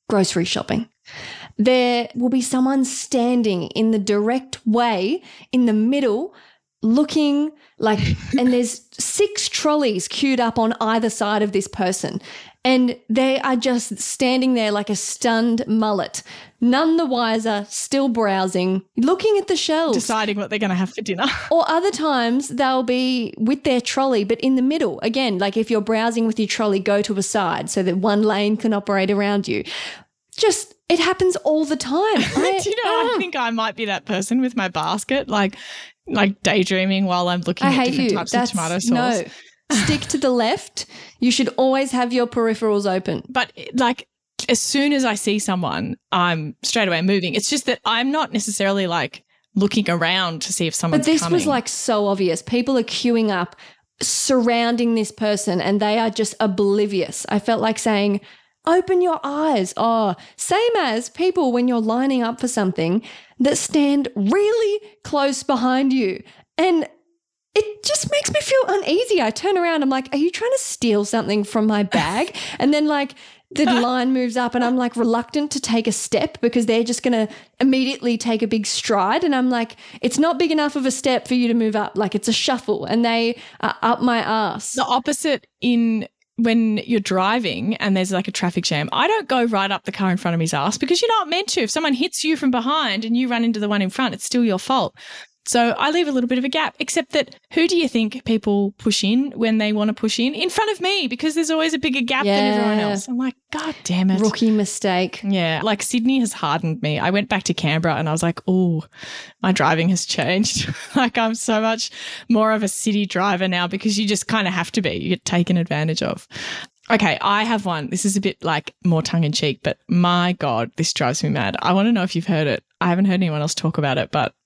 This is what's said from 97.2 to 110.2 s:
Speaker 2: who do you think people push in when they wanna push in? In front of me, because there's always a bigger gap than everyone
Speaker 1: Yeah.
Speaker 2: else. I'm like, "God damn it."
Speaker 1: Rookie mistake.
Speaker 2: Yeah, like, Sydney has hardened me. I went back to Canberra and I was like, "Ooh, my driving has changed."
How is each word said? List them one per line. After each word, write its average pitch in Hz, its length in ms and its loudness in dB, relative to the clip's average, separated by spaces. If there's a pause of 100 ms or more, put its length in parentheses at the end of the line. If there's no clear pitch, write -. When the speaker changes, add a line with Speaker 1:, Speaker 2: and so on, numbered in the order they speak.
Speaker 2:
who 330 140 4
do 359 80 0
you 320 120 2
think 226 360 -2
people 202 540 0
push - 260 0
in 254 280 2
when 220 260 0
they 214 160 0
wanna 214 220 0
push - 240 -2
in? 262 160 0
In 359 120 -2
front 427 260 -2
of - 60 -10
me, 370 280 0
because 285 260 -4
there's 320 160 0
always 320 240 0
a 294 60 0
bigger 269 220 -2
gap 262 240 -2
than 208 280 2
everyone 214 240 2
Speaker 1:
Yeah. 208 120 0
Speaker 2:
else. 196 180 -4
I'm 247 100 -4
like, 262 160 -2 (180)
"God 302 220 -6 (100)
damn 185 280 2
it." 196 100 2
Speaker 1:
Rookie 220 300 2
mistake. 190 720 0
Speaker 2:
Yeah, 175 400 0
like, 208 180 0
Sydney 247 380 0
has 226 140 0
hardened 160 500 -2
me. 147 160 -2
I 170 100 0
went 202 200 0
back 202 140 -2
to 175 120 -2
Canberra 160 400 0
and 160 120 -2
I 151 40 -2
was 165 100 -2
like, 170 260 -2
"Ooh, 180 360 2 (580)
my 185 100 2
driving 165 380 2
has 180 160 0
changed." 180 640 0 (140)